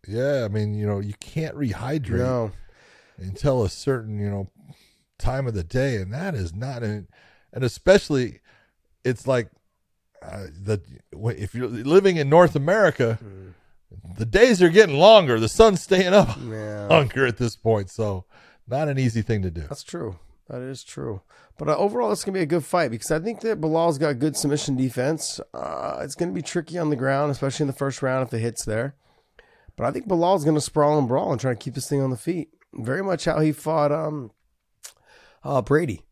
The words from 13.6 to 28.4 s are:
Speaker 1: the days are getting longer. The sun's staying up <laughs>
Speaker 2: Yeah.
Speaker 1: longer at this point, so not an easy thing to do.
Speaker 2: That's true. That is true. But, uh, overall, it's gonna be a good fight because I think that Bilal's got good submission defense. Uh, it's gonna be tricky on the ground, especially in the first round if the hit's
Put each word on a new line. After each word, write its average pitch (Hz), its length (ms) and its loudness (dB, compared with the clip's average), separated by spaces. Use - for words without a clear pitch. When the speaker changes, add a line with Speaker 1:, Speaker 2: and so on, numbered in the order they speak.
Speaker 1:
the 113 100 -6
days 196 360 6
are 175 80 8
getting 175 280 6
longer. 175 400 10
The 113 100 2
sun's 214 340 6
staying 185 320 2
up 175 280 6
<laughs> 120 60 -10
Speaker 2:
Yeah. 107 400 -8
Speaker 1:
longer 135 380 4
at 120 100 0
this 120 200 -4
point, 104 340 0
so 101 340 -6
not 143 220 -2
an 139 100 -2
easy 117 220 0
thing 107 220 -2
to 92 80 -4
do. 82 180 -10
Speaker 2:
That's - 140 -12
true. 101 360 -10
That 127 140 -12
is 131 200 -12
true. 120 400 -10
But, 147 120 -6
uh, 151 80 2
overall, 208 340 0
it's - 140 -4
gonna 196 100 -6
be 190 80 0
a 160 40 0
good 156 180 -2
fight 165 260 0
because 113 200 -8
I 160 100 0
think 214 220 -6
that 220 180 -4
Bilal's 160 360 0
got 143 220 0
good 143 180 -2
submission 143 400 -2
defense. 131 640 -2
Uh, - 480 -8
it's 139 140 -10
gonna 175 160 -4
be 180 100 -6
tricky 165 360 -6
on 156 120 -2
the 147 60 0
ground, 135 340 0
especially 139 340 -2
in - 40 -2
the 135 40 -4
first 139 300 -6
round 131 220 0
if 123 60 -10
the 120 80 -4
hit's 113 260 -4